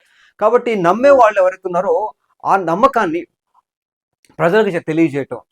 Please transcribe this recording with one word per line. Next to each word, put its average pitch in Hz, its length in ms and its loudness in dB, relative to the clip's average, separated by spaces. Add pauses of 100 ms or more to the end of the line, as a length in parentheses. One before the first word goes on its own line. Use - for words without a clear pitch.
(400)
కాబట్టి 233 360 0
నమ్మే 202 340 2
వాళ్ళు 214 320 4
ఎవరైతే 185 240 -2
ఉన్నారో, 185 480 -4 (320)
ఆ 170 120 0
నమ్మకాన్ని 180 680 -2 (1120)
ప్రజలకు 202 300 2
చె-, 170 180 -6
తెలియజేయటం. 143 520 -2 (120)